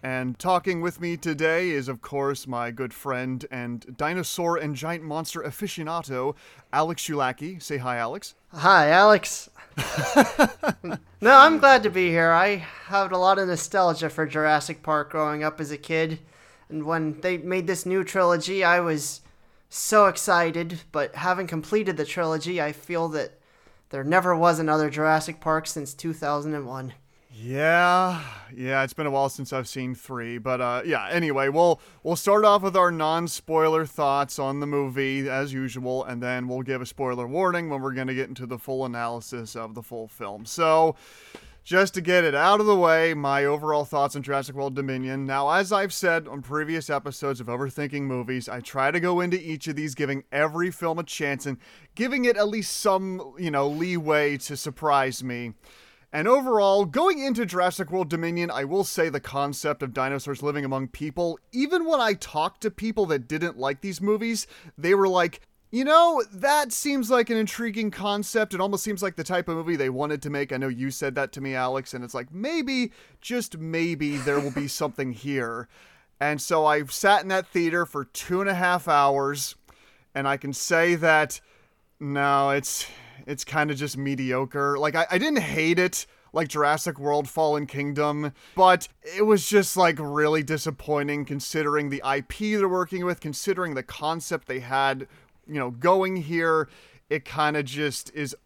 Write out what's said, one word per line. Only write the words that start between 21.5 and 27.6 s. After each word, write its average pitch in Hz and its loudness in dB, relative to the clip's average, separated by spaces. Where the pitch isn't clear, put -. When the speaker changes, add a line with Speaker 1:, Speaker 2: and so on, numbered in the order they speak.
Speaker 2:
the 151 -2
trilogy, 160 -4
I 151 -2
feel 165 -4
that 151 -4
there 139 -6
never 175 4
was 165 4
another 156 2
Jurassic 156 0
Park 160 -2
since 143 -8
two - -8
thousand 151 -4
and 143 -8
one. 131 -10
Speaker 1:
Yeah, 165 2